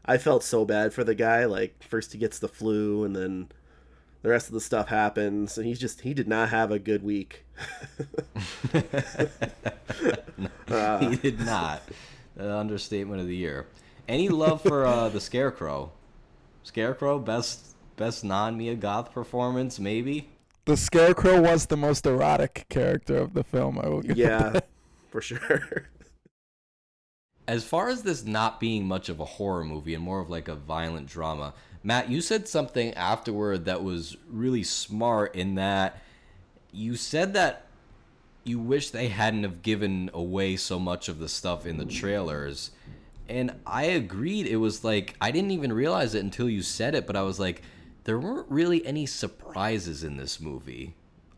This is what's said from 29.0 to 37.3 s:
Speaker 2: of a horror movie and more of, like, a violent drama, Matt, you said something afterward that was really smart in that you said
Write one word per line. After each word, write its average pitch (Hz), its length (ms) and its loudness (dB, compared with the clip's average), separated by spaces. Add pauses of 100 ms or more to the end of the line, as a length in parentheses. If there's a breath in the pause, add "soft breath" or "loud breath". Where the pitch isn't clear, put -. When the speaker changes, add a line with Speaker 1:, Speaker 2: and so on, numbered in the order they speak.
Speaker 2:
of 82 100 -6
a 76 60 -6
horror 92 400 -4
movie 78 300 -6
and 80 100 -6
more 95 160 -4
of, 85 100 -8
like, 82 160 -6
a 82 80 -8
violent 78 540 -6
drama, 78 440 -6 (300 loud breath)
Matt, 120 260 0
you 135 120 -2
said 220 260 -2
something 127 480 -2
afterward 101 720 -2
that 90 180 -2
was 90 340 -6 (120)
really 120 340 0
smart 107 720 0
in 95 220 -2
that 95 440 0 (720 loud breath)
you 110 240 -4
said 170 380 -2